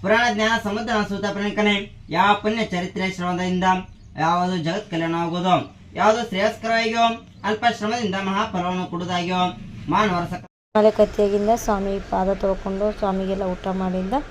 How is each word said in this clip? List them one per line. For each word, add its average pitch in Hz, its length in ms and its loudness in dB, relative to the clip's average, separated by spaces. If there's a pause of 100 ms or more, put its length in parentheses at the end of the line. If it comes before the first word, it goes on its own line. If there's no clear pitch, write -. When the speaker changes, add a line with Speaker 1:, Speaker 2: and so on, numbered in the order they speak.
Speaker 1:
ಪುರಾಣ 220 300 4
ಜ್ಞಾನ 220 300 2
ಸಮುದ್ರ 220 300 -4 (160)
ಸೂತ 202 160 -4
ಪ್ರಣಕನೆ. 208 680 0 (180)
ಯಾವ 196 320 4
ಪುಣ್ಯ 214 240 -2
ಚರಿತ್ರೆ 185 460 -4
ಶ್ರವಣದಿಂದ 180 520 -2 (560)
ಯಾವುದು 175 380 2
ಜಗತ್ 156 340 -4
ಕಲ್ಯಾಣ 165 240 -2
ಆಗುವುದು, 175 600 0 (200)
ಯಾವುದು 214 340 2
ಶ್ರೇಯಸ್ಕರವಾಗಿಯೋ 220 760 0 (380)
ಅಲ್ಪ 214 220 -2 (120)
ಶ್ರಮದಿಂದ 214 380 -2
ಮಹಾಫಲವನ್ನು 190 680 -2
ಕೊಡುವುದಾಗಿಯೋ 175 600 -2 (440)
ಮಾನವರ 180 360 2
ಸಕ-, 175 200 -8 (300)
Speaker 2:
ಆಮೇಲೆ 214 160 8
ಕತ್ತಿಯಾಗಿಂದ 208 640 4
ಸ್ವಾಮಿ 196 440 -2
ಪಾದ 190 340 0
ತೊಳ್ಕೊಂಡು 196 640 -2
ಸ್ವಾಮಿಗೆಲ್ಲ 190 460 -2
ಊಟ 180 240 -4
ಮಾಡಿಂದ 185 460 -2 (180)